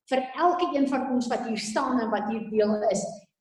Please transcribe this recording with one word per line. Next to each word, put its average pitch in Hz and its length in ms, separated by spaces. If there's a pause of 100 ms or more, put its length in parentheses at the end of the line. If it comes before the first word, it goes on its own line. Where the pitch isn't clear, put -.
(100)
vir 254 120 (160)
elke 349 380
een 277 120
van 269 220
ons 247 180
wat 226 180
hier 220 120
staan 254 420
en 220 100
wat 202 200
hier 220 200
deel 214 240 (160)
is. - 120 (380)